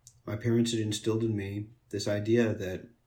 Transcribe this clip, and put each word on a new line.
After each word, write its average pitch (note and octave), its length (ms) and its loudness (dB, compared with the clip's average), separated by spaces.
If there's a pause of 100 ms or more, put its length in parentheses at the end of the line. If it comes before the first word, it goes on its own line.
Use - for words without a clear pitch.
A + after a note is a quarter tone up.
(260)
my G#2+ 100 -4
parents A#2 360 2
had A2+ 80 0
instilled A2 440 0
in A2+ 100 0
me G2+ 340 -4 (200)
this - 180 -6
idea A2 480 2
that F#2 320 -6 (200)